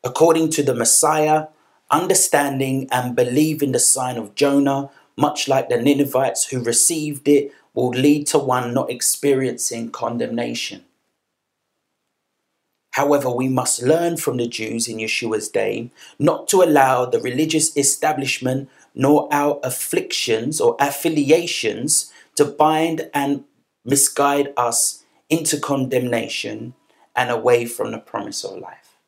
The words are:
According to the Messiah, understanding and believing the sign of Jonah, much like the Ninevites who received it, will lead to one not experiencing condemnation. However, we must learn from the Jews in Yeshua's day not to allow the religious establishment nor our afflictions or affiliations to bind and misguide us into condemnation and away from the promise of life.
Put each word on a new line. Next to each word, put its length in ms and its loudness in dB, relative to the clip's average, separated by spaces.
According 480 2
to 120 0
the 120 0
Messiah, 720 2
understanding 1000 0
and 240 -2
believing 580 2
the 60 0
sign 380 0
of 180 -10
Jonah, 540 2
much 300 0
like 200 2
the 140 0
Ninevites 680 2
who 140 -4
received 640 -2
it, 240 4
will 160 0
lead 380 2
to 120 2
one 340 -2
not 160 -2
experiencing 1000 -2
condemnation. 920 -6
However, 380 2
we 180 -2
must 360 -2
learn 340 2
from 200 -4
the 100 -2
Jews 400 -6
in 100 -10
Yeshua's 520 -4
day 420 -2
not 320 0
to 140 6
allow 420 4
the 140 0
religious 580 -2
establishment 920 -2
nor 360 2
our 320 0
afflictions 960 -4
or 200 2
affiliations 1300 0
to 100 4
bind 680 0
and 300 -2
misguide 720 0
us 460 -2
into 300 -2
condemnation 1120 -4
and 140 0
away 360 2
from 260 -6
the 80 -10
promise 440 -10
of 160 -10
life. 380 -20